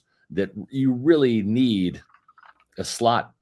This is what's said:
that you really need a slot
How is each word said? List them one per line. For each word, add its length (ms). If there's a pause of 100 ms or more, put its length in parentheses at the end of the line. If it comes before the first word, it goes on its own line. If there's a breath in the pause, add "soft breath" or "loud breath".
(320)
that 180 (200)
you 240
really 500
need 580 (800)
a 40
slot 580